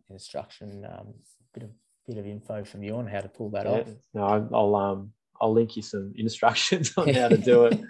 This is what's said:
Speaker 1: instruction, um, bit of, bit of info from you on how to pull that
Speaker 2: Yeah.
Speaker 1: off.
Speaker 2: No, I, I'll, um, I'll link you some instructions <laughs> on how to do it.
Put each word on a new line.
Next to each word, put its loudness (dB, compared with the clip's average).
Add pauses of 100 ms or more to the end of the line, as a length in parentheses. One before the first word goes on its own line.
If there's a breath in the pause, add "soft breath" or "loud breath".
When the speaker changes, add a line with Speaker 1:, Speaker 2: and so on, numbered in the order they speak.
(100)
Speaker 1:
instruction, -16
um, -16 (400)
bit -16
of, -16 (360)
bit -10
of -10
info -10
from -14
you -6
on -6
how -6
to -10
pull -12
that -4
Speaker 2:
Yeah. -2
Speaker 1:
off. -2 (280)
Speaker 2:
No, -2
I, 4 (200)
I'll, 4
um, -4 (280)
I'll 2
link 2
you -8
some -10
instructions 0
<laughs> -20
on 4
how 4
to 6
do 8
it. 4